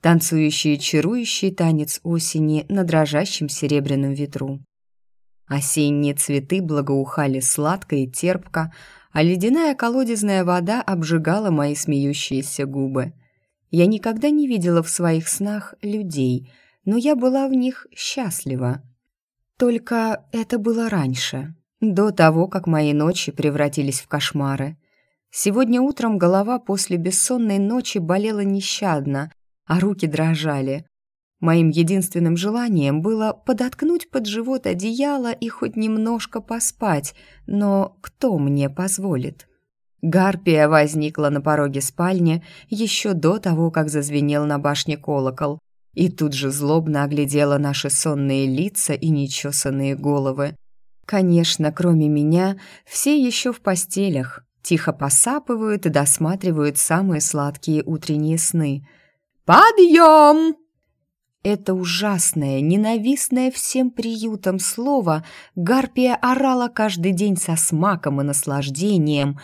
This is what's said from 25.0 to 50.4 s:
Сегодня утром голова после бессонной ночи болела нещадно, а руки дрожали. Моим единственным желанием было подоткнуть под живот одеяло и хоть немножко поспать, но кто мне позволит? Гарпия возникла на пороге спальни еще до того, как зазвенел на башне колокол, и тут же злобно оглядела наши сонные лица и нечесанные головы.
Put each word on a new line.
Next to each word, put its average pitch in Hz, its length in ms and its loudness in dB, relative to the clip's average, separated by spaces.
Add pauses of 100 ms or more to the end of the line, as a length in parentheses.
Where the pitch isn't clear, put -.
Сегодня 233 480 0
утром 240 380 0
голова 196 420 2
после 196 380 -4
бессонной 202 600 -2
ночи 214 420 -2
болела 202 420 -2
нещадно, 160 920 -2 (340)
а 170 140 0
руки 190 280 0
дрожали. 151 800 -2 (540)
Моим 165 300 4
единственным 170 680 0
желанием 185 640 0
было 214 320 -2
подоткнуть 262 760 -2
под 233 160 -4
живот 226 400 -4
одеяло 233 640 -2
и 226 180 -6
хоть 226 260 -6
немножко 220 640 -4
поспать, 202 760 -4 (320)
но 202 540 0
кто 226 360 -2
мне 139 320 0
позволит? 180 800 -6 (540)
Гарпия 175 640 2
возникла 151 640 2
на 143 120 -2
пороге 143 400 0
спальни 170 640 0 (260)
еще 208 440 -2
до 170 260 2
того, 165 320 0
как 156 180 0
зазвенел 147 560 0
на 147 120 -2
башне 147 400 -2
колокол, 143 600 -4 (340)
и 180 160 2
тут 151 240 -4
же 135 160 -4
злобно 147 540 0
оглядела 143 540 0
наши 143 320 -2
сонные 139 580 0
лица 156 460 -2
и 143 160 -2
нечесанные 139 840 -2
головы. 139 600 -2 (500)